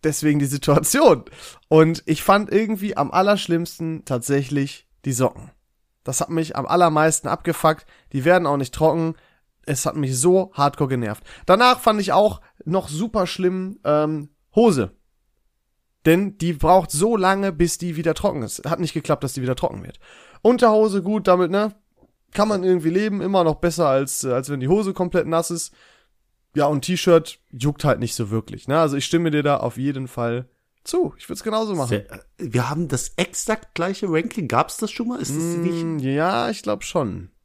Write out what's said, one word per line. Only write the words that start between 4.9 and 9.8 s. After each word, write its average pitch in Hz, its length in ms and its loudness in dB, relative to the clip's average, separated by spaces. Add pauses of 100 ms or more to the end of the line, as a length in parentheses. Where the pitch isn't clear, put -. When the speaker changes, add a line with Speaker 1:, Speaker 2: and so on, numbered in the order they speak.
Speaker 1:
die 139 80 -2
Socken. - 400 -2 (500)
Das - 180 -6
hat - 80 -4
mich 165 280 -6
am 135 100 -6
allermeisten 160 640 2
abgefuckt. - 580 -2 (260)
Die 131 120 -4
werden 175 240 4
auch 143 80 0
nicht 135 180 -4
trocken. 160 400 0 (500)
Es 147 220 -4